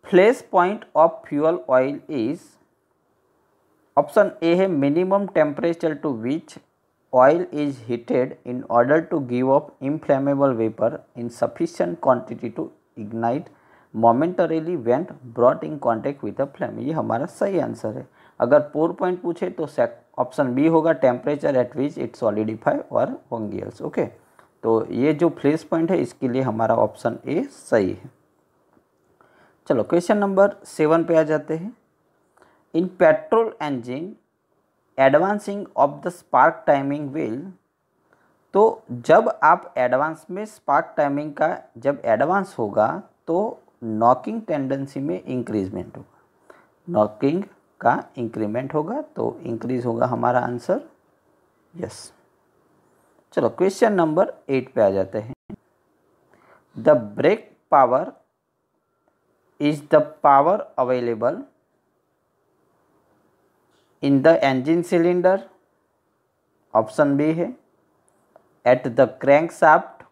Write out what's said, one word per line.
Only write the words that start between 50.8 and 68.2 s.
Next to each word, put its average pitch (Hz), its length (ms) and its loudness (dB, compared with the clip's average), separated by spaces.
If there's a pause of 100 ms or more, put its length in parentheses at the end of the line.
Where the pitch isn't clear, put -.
यस। - 380 -14 (1200)
चलो, 120 160 2
क्वेश्चन 196 440 0
नंबर 170 400 0 (160)
एट 131 240 -2
पे 120 80 0
आ 101 80 6
जाते 95 280 -4
हैं। 110 180 -10 (1400)
"The 147 160 4
brake 123 480 -2 (300)
power 139 380 2 (1500)
is 147 200 0
the 151 200 4 (240)
power 147 340 6 (200)
available 123 600 -2 (2500)
in 139 180 4
the 160 220 6
engine 139 400 0 (100)
cylinder," 180 460 2 (1400)
ऑप्शन 139 420 2
बी 156 160 0
है, 175 240 -6 (1120)